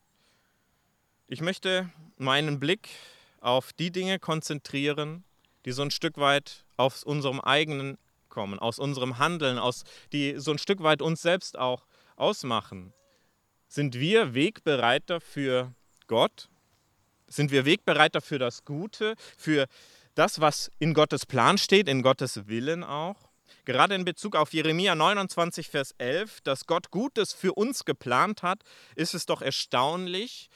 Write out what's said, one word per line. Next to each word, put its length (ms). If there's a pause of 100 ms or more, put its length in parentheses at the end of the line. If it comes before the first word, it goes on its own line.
(1300)
Ich 140
möchte 500 (260)
meinen 440
Blick 280 (520)
auf 320
die 180
Dinge 300
konzentrieren, 1040 (400)
die 80
so 100
ein 80
Stück 280
weit 460 (120)
aus 260
unserem 380
eigenen 580 (300)
kommen, 320
aus 180
unserem 400
Handeln, 400
aus, 240 (300)
die 260
so 140
ein 60
Stück 260
weit 180
uns 200
selbst 360
auch 260 (300)
ausmachen. 800 (720)
Sind 320
wir 360
Wegbereiter 840
für 540 (320)
Gott? 420 (800)
Sind 240
wir 140
Wegbereiter 560
für 180
das 260
Gute, 520 (200)
für 300 (480)
das, 260
was 380
in 160
Gottes 320
Plan 320
steht, 300
in 140
Gottes 440
Willen 380
auch? 320 (480)
Gerade 320
in 80
Bezug 320
auf 160
Jeremia 420
neunundzwanzig, 720
Vers 300
elf, 440
dass 240
Gott 260
Gutes 400
für 220
uns 300
geplant 600
hat, 180 (320)
ist 180
es 140
doch 160
erstaunlich, 1120